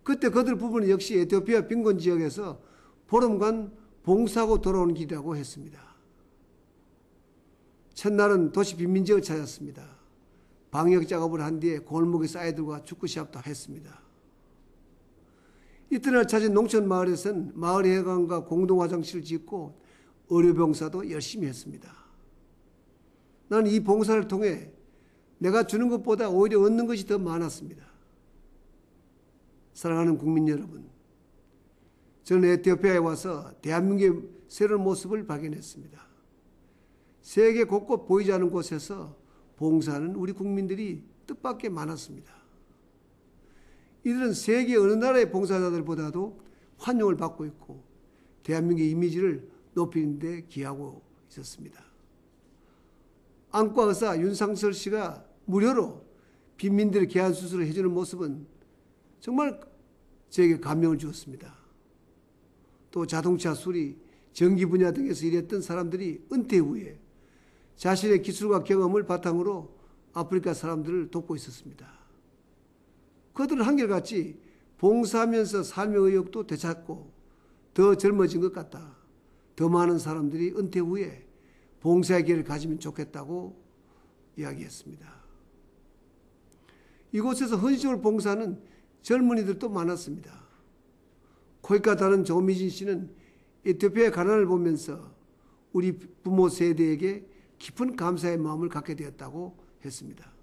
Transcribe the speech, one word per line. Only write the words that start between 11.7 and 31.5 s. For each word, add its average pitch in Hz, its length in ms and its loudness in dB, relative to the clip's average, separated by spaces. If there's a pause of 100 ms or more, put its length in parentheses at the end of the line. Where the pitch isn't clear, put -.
골목에서 160 600 -2
아이들과 156 440 -6
축구 - 220 -12
시합도 151 400 -8
했습니다. 147 560 -14 (1900)
이튿날 254 360 2
찾은 214 260 2
농촌 214 340 4
마을에선 185 680 0
마을 180 300 0
회관과 180 600 2
공동 180 360 2
화장실을 170 420 -4
짓고 160 580 -10 (480)
의료봉사도 170 800 2
열심히 160 380 -6
했습니다. 135 480 -14 (1500)
나는 214 240 2
이 214 80 4
봉사를 208 480 2
통해 190 440 -2 (680)
내가 190 280 2
주는 226 240 0
것보다 226 400 0
오히려 202 320 4
얻는 226 260 4
것이 220 180 -4
더 202 120 0
많았습니다. 165 680 -6 (1900)
사랑하는 165 440 0
국민 156 300 2
여러분, - 420 -4 (1300)